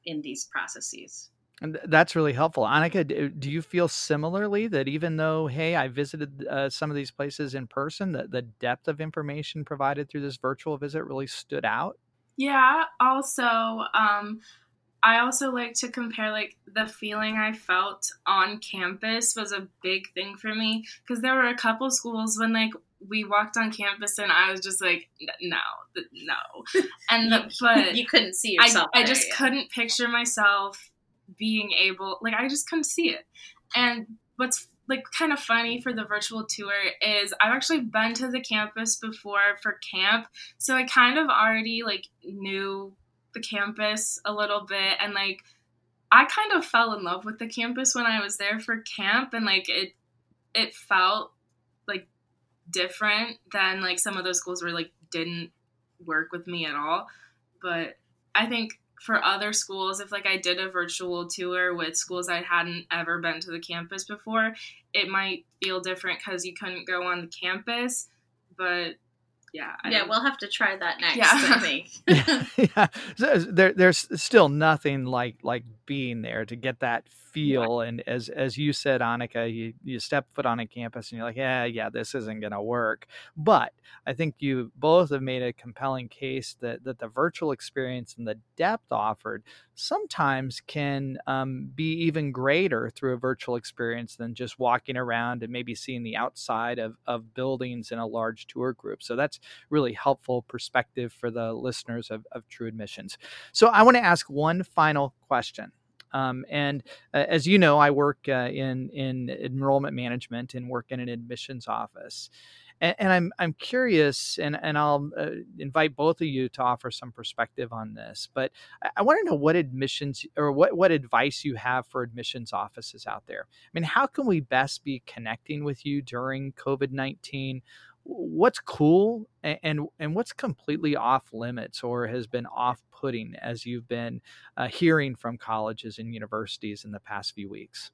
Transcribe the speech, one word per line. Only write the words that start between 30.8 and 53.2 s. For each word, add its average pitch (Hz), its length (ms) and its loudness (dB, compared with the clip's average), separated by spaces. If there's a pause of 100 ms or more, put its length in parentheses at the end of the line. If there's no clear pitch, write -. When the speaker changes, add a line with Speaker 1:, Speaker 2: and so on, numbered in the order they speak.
Speaker 3:
being 220 360 0
able, 190 500 0
like, 226 100 -2
I 233 140 0
just 285 200 -2
couldn't 320 180 -2
see - 260 0
it. - 160 -10 (480)
And 233 320 2 (300)
what's, 254 300 -2 (220)
like, 262 140 -2 (120)
kind 320 160 2
of 285 80 0
funny 233 400 0
for 240 140 -4
the 220 120 -4
virtual 214 420 -4
tour 202 260 -4 (260)
is 202 400 0
I've 220 140 6
actually 269 280 2
been 226 340 0
to 247 160 -4
the 254 100 -2
campus 220 540 -2
before 202 640 0
for 208 180 -4 (140)
camp. 202 320 2 (320)
So - 180 -2
I 254 100 2
kind 254 340 4
of 311 100 2
already, 220 560 2
like, 202 220 -4 (160)
knew 196 720 -6 (380)
the 233 80 -10
campus 214 840 -4
a 208 80 -2
little 208 320 -2
bit. 196 340 0
And, 208 140 -4
like, 196 280 -4 (720)
I 254 140 12
kind 427 280 0
of 220 120 2
fell 226 280 4
in 202 100 -6
love 180 220 -4
with 214 120 -8
the 226 100 -10
campus 247 460 -2
when 240 140 0
I 220 160 2
was 202 140 -6
there 208 220 -2
for 220 220 -6
camp. 220 520 -2
And, 226 120 -2
like, 196 240 2
it, 170 240 -2 (600)
it 220 180 0
felt, 196 580 2 (560)
like, - 200 -6 (600)
different 208 680 -2 (140)